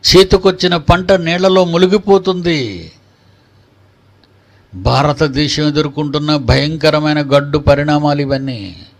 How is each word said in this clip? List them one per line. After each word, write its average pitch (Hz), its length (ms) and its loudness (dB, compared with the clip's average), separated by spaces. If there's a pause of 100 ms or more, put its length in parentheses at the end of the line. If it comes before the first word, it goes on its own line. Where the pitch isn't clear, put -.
చేతికొచ్చిన 185 720 2
పంట 180 360 0
నీళ్లలో 185 520 2
మునిగిపోతుంది. 175 1300 0 (1800)
భారతదేశం 143 920 0
ఎదుర్కొంటున్న 147 680 -2
భయంకరమైన 151 840 0
గడ్డు 143 380 0
పరిణామాలు 147 640 0
ఇవన్నీ. 131 560 -6 (240)